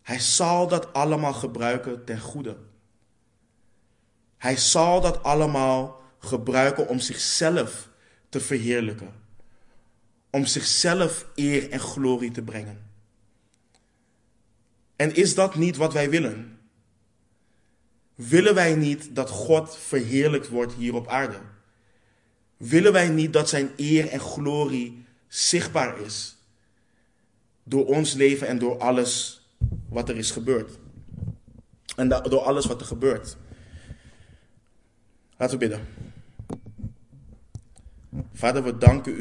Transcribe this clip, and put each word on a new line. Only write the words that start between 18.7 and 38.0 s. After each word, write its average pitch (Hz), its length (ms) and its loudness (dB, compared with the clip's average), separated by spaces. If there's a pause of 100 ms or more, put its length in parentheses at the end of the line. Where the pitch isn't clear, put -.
niet 147 400 -2
dat 135 140 -2
God 156 480 2
verheerlijkt 139 720 0
wordt 120 240 -2
hier 120 220 -4
op 117 120 -6
aarde? 117 320 -2 (1200)
Willen 165 340 4
wij 175 180 4
niet 156 240 0
dat 151 160 4
zijn 139 280 0
eer 156 300 2
en 139 120 -6
glorie 131 840 -4 (220)
zichtbaar 151 720 -2
is? - 380 -12 (1300)
Door 131 220 0
ons 147 280 2
leven 139 340 4
en 123 120 -2
door 123 180 0
alles 123 640 0 (480)
wat 120 200 -4
er 113 80 -4
is 110 140 -4
gebeurd. 117 460 -2 (1160)
En 127 120 0
da-, 127 140 2
door 135 200 2
alles 139 240 0
wat 113 160 -2
er - 60 -12
gebeurt. 120 500 -2 (2000)
Laten 127 220 0
we 117 80 2
bidden. 107 200 -6 (2500)